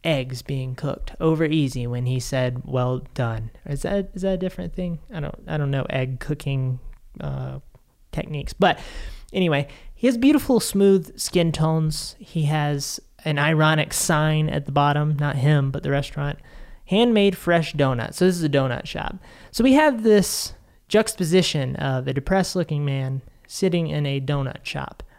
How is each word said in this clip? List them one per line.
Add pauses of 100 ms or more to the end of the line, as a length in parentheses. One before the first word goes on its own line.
eggs
being
cooked
over
easy
when
he
said,
"Well (120)
done." (160)
Is
that,
is
that
a
different
thing? (140)
I
don't,
I
don't
know
egg
cooking, (400)
uh, (500)
techniques.
But (540)
anyway, (260)
he
has
beautiful,
smooth
skin
tones.
He
has (240)
an
ironic
sign
at
the
bottom,
not
him,
but
the
restaurant, (480)
"Handmade
fresh
donuts."
So
this
is
a
donut
shop. (340)
So
we
have
this (340)
juxtaposition
of
a
depressed
looking
man (240)
sitting
in
a
donut
shop, (160)